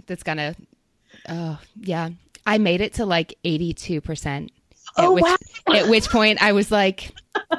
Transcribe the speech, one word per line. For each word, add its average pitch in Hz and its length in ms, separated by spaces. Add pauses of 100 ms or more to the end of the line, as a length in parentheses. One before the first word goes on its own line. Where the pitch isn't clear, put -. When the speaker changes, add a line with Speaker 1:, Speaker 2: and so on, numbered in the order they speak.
Speaker 1:
that's 180 160
gonna, 156 320 (760)
oh, 165 300 (220)
yeah. 170 300 (360)
I 214 120
made 180 240
it - 120
to, 226 120
like, 170 280 (100)
eighty-two 165 580
percent. 147 500 (460)
At 349 80
Speaker 2:
Oh, 370 80
Speaker 1:
which, 349 100
Speaker 2:
wow. 359 120 (380)
Speaker 1:
at 202 140
which 220 220
point 214 320
I 208 100
was 202 180
like, 196 420 (460)